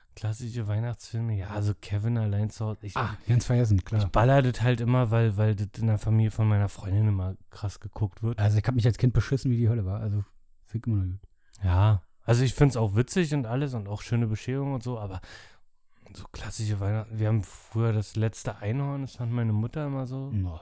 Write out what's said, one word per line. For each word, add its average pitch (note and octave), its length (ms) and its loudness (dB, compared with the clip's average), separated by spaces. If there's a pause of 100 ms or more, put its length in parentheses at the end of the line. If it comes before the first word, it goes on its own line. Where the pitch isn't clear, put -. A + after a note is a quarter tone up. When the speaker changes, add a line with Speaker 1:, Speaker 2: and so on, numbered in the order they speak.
(160)
Speaker 1:
klassische A2 520 -6
Weihnachtsfilme, A2+ 680 -4
ja, G#2 240 -6
so G2+ 180 0
Kevin A2+ 380 -2
allein G#2 320 0
zu - 160 -6
Hause. G#2+ 180 -4
Ich, G2+ 140 -8
Speaker 2:
Ah, A2 200 -2 (100)
Jens A#2+ 180 4
Verhessen, A#2 380 4
klar. A2 200 -2
Speaker 1:
ich F#2+ 60 0
baller C3 320 6
das B2 200 0
halt B2 200 2
immer, B2 300 2
weil, A2+ 260 2
weil A2 180 2
das G#2 120 -4 (120)
in A2+ 80 0
der G#2+ 100 4
Familie A2 340 2
von A2 160 2
meiner G2+ 220 4
Freundin G2+ 380 0
immer F#2+ 280 0 (140)
krass - 300 -8
geguckt - 420 -6
wird. A#2 180 -2
Speaker 2:
Also G#2 180 4
ich G#2+ 80 2
hab B2+ 100 0
mich A2 100 4
als - 120 2
Kind A#2+ 160 4
beschissen C3 380 2
wie A#2 60 2
die A#2 120 4
Hölle, A2+ 160 0
war. F2 160 -4
Also, G#2 220 -2 (420)
find - 220 -8
ich A#2 60 0
immer G2 100 2
noch F#2 80 -4
gut. F#2+ 80 -8 (440)
Speaker 1:
Ja, F#2+ 380 4 (220)
also A#2+ 200 4
ich B2+ 100 2
find's C3 240 4
auch G#2+ 180 0
witzig D3 380 0
und C#3 120 0
alles B2+ 280 -2
und G#2 140 -6
auch G#2 140 -6
schöne A#2 260 0
Bescherung C3+ 460 -4
und B2 100 -6
so, B2 160 -6
aber F#2+ 200 -8 (960)
so - 160 -16
klassische G#2+ 480 -6
Weihnachten, G#2+ 380 -4
wir G#2+ 100 0
haben A2 140 2
früher A2+ 500 -4
das G#2+ 240 -2
letzte G#2+ 420 -4
Einhorn, C#3 440 -4
das C3 140 -10
fand A#2 160 -6
meine A#2 200 0
Mutter A#2 360 -2
immer C3+ 180 -4
so C3+ 260 -8
Speaker 2:
Boah. F2+ 300 -4